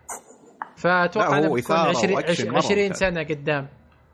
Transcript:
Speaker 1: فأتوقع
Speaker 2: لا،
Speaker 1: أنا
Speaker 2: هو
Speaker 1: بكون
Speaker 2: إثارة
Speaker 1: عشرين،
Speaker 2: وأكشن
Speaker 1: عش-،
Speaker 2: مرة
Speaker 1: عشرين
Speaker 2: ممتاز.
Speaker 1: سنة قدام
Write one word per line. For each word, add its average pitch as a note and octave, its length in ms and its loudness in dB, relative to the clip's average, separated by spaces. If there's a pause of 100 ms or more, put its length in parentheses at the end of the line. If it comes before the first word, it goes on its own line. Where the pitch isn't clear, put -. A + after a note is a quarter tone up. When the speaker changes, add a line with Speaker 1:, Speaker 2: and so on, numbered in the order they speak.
(760)
Speaker 1:
فأتوقع F3 520 2
Speaker 2:
لا، C#3+ 100 4
Speaker 1:
أنا D#3 80 2
Speaker 2:
هو D3+ 80 0
Speaker 1:
بكون A#2+ 40 0
Speaker 2:
إثارة D#3 300 2
Speaker 1:
عشرين، F3+ 280 0
Speaker 2:
وأكشن E3 280 0
Speaker 1:
عش-، - 60 -4
Speaker 2:
مرة - 60 -2
Speaker 1:
عشرين G3+ 280 2
Speaker 2:
ممتاز. F#3+ 140 -4
Speaker 1:
سنة F3+ 240 -2
قدام D3 460 -4 (460)